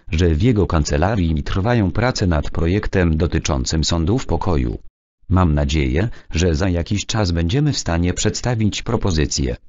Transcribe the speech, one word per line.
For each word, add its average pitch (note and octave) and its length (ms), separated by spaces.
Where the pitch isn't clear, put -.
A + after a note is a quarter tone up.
że D#2+ 240
w D2+ 60
jego G#2 260
kancelarii D#2+ 760
trwają G2+ 480
prace A2 360
nad D2+ 220
projektem E2+ 680
dotyczącym D#2 680
sądów E2+ 420
pokoju. C#2+ 520
Mam F2+ 240
nadzieję, D2 560
że E2 240
za F#2+ 140
jakiś F2 360
czas G#2+ 260
będziemy G2+ 420
w - 40
stanie E2+ 360
przedstawić A2 720
propozycje. D#2 720